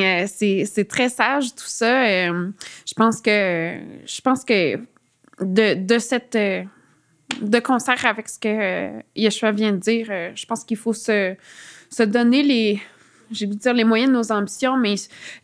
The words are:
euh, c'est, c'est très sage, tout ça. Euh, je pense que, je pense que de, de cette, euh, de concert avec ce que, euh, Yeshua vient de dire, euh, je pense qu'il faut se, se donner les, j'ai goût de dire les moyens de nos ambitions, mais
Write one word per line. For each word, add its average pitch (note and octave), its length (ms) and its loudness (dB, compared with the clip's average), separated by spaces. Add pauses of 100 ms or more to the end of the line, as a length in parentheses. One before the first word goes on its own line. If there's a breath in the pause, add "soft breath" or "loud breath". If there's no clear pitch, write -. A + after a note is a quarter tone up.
(240)
euh, - 40 -2
c'est, G3 360 0
c'est G#3 220 -2
très B3+ 220 -2
sage, B3 460 0
tout - 120 -14
ça. B3 400 2
Euh, F3+ 440 0 (360 loud breath)
je - 80 -12
pense A3+ 260 2
que, F3 580 0 (260)
je - 160 -12
pense B3+ 240 0
que F3 320 2 (640)
de, G3 340 2
de F#3+ 240 0
cette, A#3+ 360 -4
euh, F#3+ 300 -2 (760 soft breath)
de A3 200 2
concert B3 440 0
avec A3 240 0
ce - 100 -14
que, A3 100 -4
euh, F#3 520 -2 (140)
Yeshua G#3+ 380 0
vient G#3 200 0
de F#3+ 60 0
dire, A3+ 320 -2
euh, F3+ 240 -6
je - 100 -12
pense A3+ 200 -8
qu'il A3+ 120 -4
faut A3+ 160 -4
se, G3+ 440 -2 (520 loud breath)
se - 140 -2
donner A#3+ 400 4
les, A3 400 2 (480 loud breath)
j'ai G#3 160 -6
goût G3+ 80 -4
de G#3 60 -8
dire B3 140 0
les A3+ 100 4
moyens A3+ 260 4
de B3+ 60 4
nos A3+ 160 0
ambitions, A3 440 0
mais G#3 200 2 (480 loud breath)